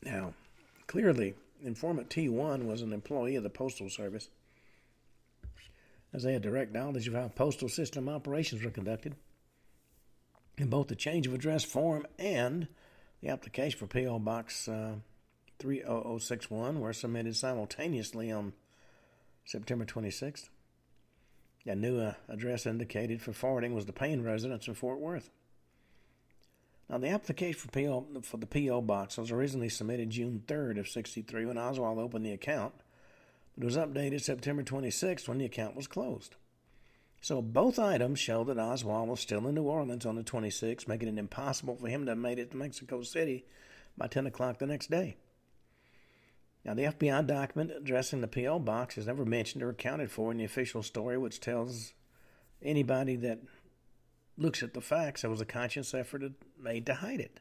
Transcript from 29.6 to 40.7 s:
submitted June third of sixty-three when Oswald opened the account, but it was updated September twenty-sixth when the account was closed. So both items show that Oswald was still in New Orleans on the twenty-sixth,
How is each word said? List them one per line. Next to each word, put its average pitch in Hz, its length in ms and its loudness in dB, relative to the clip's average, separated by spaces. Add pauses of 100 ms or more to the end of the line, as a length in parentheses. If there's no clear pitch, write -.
submitted 113 400 -2
June 117 380 -2
third 139 300 0
of 101 100 -2
sixty-three 113 580 -4
when 120 120 -2
Oswald 117 420 0
opened 117 260 -2
the 107 60 -2
account, 104 420 -2 (840)
but 131 80 -2
it - 20 2
was 120 120 4
updated 143 440 2
September 135 420 0
twenty-sixth 135 640 0
when 123 100 0
the 135 80 2
account 110 300 -2
was 135 100 -6
closed. - 500 -4 (840)
So 135 220 0
both 190 380 6
items 143 400 4
show 113 260 2
that 127 140 0
Oswald 113 500 2
was 123 100 0
still 107 280 0
in 143 80 2
New 156 80 4
Orleans 135 420 0
on 113 100 0
the 113 80 -2
twenty-sixth, 113 640 -2